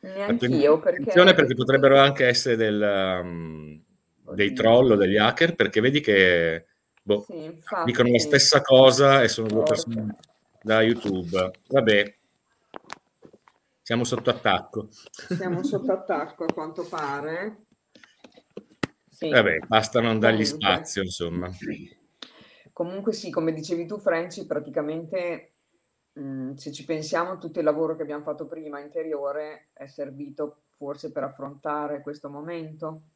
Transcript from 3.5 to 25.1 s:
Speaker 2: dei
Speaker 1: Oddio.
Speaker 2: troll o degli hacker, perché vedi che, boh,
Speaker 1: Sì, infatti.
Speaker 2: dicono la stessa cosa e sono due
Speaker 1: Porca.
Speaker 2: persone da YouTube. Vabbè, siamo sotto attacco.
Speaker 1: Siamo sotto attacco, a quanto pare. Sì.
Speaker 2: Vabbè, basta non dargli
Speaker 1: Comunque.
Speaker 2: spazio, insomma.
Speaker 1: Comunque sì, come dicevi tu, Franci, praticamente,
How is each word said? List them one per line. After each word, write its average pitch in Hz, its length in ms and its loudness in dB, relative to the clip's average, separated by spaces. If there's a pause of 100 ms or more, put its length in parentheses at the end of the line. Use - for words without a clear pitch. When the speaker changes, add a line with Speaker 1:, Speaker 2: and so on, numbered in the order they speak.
Speaker 2:
dei 101 140 2
Speaker 1:
Oddio. 90 120 -6
Speaker 2:
troll 117 300 6
o 107 40 8
degli 98 220 2
hacker, 120 380 2
perché 107 260 2
vedi 139 180 2
che, 87 680 4 (360)
boh, - 260 0
Speaker 1:
Sì, 165 160 -14
infatti. 165 460 -6
Speaker 2:
dicono 120 220 2
la 120 80 4
stessa 143 420 4
cosa 131 600 8
e 113 60 4
sono 110 180 -4
due 107 160 0
Speaker 1:
Porca. 120 100 2
Speaker 2:
persone 110 420 -4 (460)
da 110 220 2
YouTube. 92 680 -2 (180)
Vabbè, 107 460 2 (1700)
siamo 120 220 -2
sotto 117 260 -2
attacco. 104 600 -2 (460)
Speaker 1:
Siamo 180 280 -4
sotto 208 280 -4
attacco, - 540 -6
a 160 80 -6
quanto 165 340 -10
pare. 160 760 -10 (1500)
Sì. - 200 -10
Speaker 2:
Vabbè, 101 380 4
basta 110 340 2
non 113 180 0
dargli 110 240 2
Speaker 1:
Comunque. 104 240 -2
Speaker 2:
spazio, 92 340 -2
insomma. 87 480 -6 (1200)
Speaker 1:
Comunque 196 400 -6
sì, - 180 -10
come 160 220 -2
dicevi 170 320 -6
tu, 208 140 -10
Franci, 170 460 -4
praticamente, 160 1080 -8 (680)